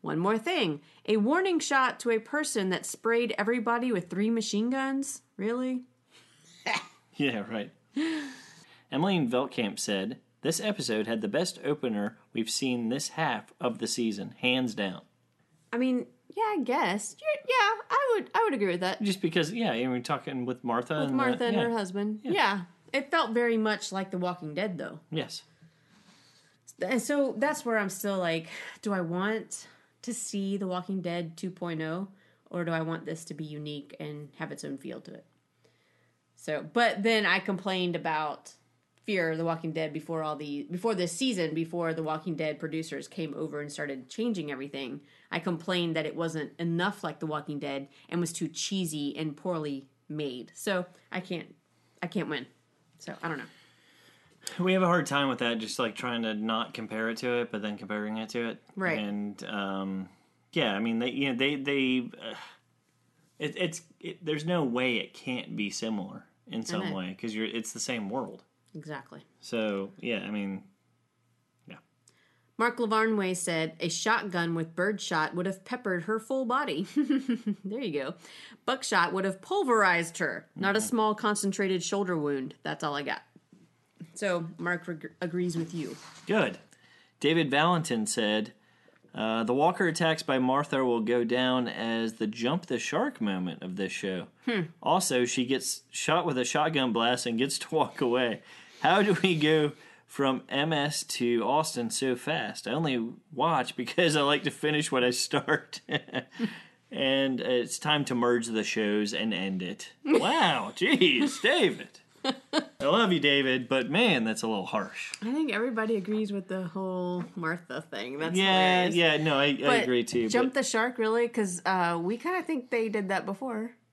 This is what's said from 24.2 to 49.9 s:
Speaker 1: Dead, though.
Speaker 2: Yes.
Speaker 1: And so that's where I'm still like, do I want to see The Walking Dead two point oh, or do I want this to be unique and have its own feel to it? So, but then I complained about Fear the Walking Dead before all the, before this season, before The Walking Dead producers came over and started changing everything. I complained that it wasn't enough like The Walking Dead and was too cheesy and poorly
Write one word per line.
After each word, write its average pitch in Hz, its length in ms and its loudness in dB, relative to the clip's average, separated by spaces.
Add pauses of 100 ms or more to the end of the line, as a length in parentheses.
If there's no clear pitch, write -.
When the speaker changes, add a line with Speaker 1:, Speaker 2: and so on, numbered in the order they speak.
Speaker 1:
Dead, 185 240 -2
though. 147 200 -8 (120)
Speaker 2:
Yes. - 320 -4 (1400)
Speaker 1:
And 208 200 2
so 277 360 2
that's 294 280 0
where 226 140 2
I'm 196 120 0
still 196 280 -2
like, 165 300 0 (320)
do 208 120 -2
I 190 100 0
want 180 640 -2 (360)
to 240 120 -6
see 196 420 -4
The 196 100 -2
Walking 180 360 -4
Dead 170 340 -4
two 185 140 -6
point 170 320 -6
oh, 170 260 -4 (420)
or 175 140 -4
do 165 80 -2
I 160 80 0
want 165 260 -4
this 160 200 -8
to 147 80 -10
be 156 100 -8
unique 147 560 -10
and 147 380 -10
have 160 120 -6
its - 140 -12
own 139 140 -8
feel 123 240 -10
to - 120 -16
it? - 120 -20 (1120)
So, 156 360 -4
but 226 320 4
then 220 200 4
I 185 140 4
complained 185 560 -2
about 156 580 -4 (520)
Fear 165 320 0
the 165 80 -2
Walking 165 280 -2
Dead 156 200 -4
before 156 320 -6
all 151 100 -2
the, 143 380 -8
before 202 240 0
this 175 160 -2
season, 180 420 0
before 165 400 -2
The 165 80 -4
Walking 156 320 -4
Dead 151 240 -4
producers 160 480 -6
came 160 300 -8
over 147 240 -6
and 147 100 -8
started 139 400 -8
changing 202 400 -4
everything. 139 520 -8 (280)
I - 80 -2
complained 170 560 0
that 156 100 0
it 151 120 -4
wasn't 160 420 -2
enough 170 460 0
like 151 160 -6
The 160 60 -4
Walking 147 340 -6
Dead 139 260 -6 (220)
and 175 120 -2
was 165 120 -2
too 160 160 -4
cheesy 156 680 -4
and 156 200 -4
poorly 151 500 -4 (220)